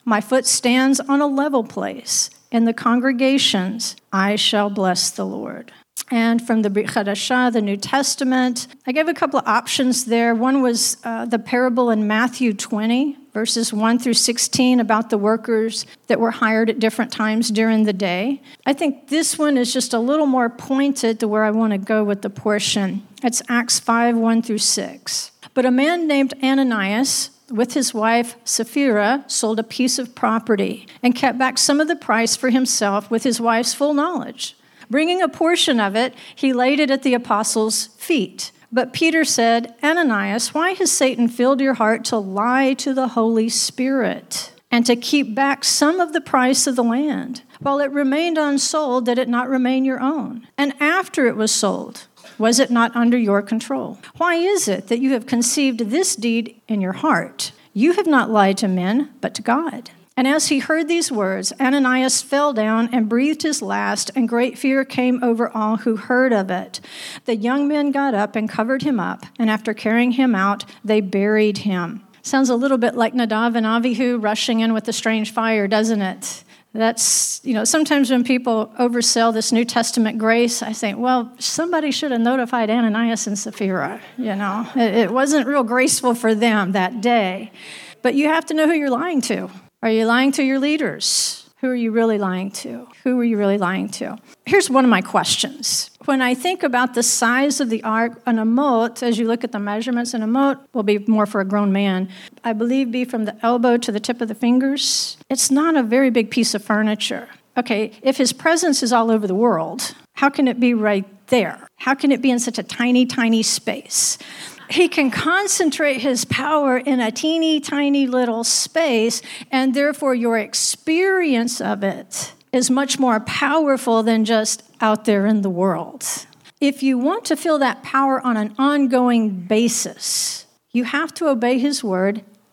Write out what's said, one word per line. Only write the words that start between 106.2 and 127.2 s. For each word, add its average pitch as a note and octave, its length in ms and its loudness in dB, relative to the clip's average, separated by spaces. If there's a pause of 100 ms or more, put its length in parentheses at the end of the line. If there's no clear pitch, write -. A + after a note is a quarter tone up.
piece A#3 240 0
of G#3+ 80 -4
furniture. G#3+ 680 -2 (260)
Okay, A3 460 -2
if C4 160 2
his B3+ 160 2
presence D#4+ 500 0
is A3+ 80 0
all A#3 180 4
over A3 180 2
the F#3 80 0
world, G3 580 0 (220)
how C#4 120 2
can C#4 220 2
it B3 100 -2
be A#3+ 140 4
right G#3 320 0 (220)
there? G3+ 380 0 (120)
How C4 180 0
can C#4 160 2
it B3 100 0
be C4+ 100 2
in A#3+ 80 2
such A#3+ 200 -4
a - 40 -4
tiny, B3 420 2
tiny A3+ 380 0
space? - 720 -4 (540)
He F4 160 4
can D4 220 0
concentrate D#4+ 920 0
his B3+ 240 -2
power C#4 520 0
in B3+ 220 0
a A3 100 0
teeny D#4 500 0
tiny C#4+ 460 0
little B3 380 0
space, A#3 760 0 (320)
and C4 220 0
therefore C#4+ 400 0
your A#3 240 0
experience D#4+ 1200 0
of G3+ 240 -4
it - 520 -6 (160)
is B3+ 180 2
much C4 300 0
more A#3+ 220 2
powerful C4+ 800 0
than A3 220 2
just A3 360 0 (180)
out G#3+ 260 0
there G3+ 200 2
in G#3+ 160 2
the G3 80 0
world. F3+ 560 -2 (560)
If C#4 220 0
you C4+ 160 2
want F4+ 260 0